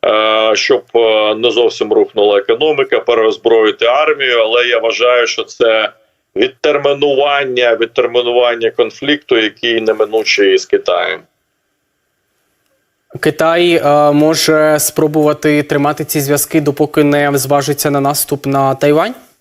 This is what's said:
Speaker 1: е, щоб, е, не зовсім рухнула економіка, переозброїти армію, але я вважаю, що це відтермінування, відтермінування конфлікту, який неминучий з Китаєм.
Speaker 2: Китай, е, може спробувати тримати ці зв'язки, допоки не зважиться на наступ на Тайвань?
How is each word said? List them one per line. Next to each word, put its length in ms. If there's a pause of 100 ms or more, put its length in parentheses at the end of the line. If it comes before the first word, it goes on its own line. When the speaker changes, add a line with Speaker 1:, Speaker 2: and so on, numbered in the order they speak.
Speaker 1:
е, 520
щоб, 280 (120)
е, 400
не 160
зовсім 420
рухнула 440
економіка, 640
переозброїти 880
армію, 540
але 280
я 120
вважаю, 480
що 160
це 460 (460)
відтермінування, 1400
відтермінування 960
конфлікту, 680
який 440
неминучий 760
з 80
Китаєм. 540 (2000)
Speaker 2:
Китай, 560
е, 360
може 680
спробувати 840
тримати 420
ці 140
зв'язки, 420
допоки 420
не 340
зважиться 540
на 100
наступ 440
на 300
Тайвань? 400 (260)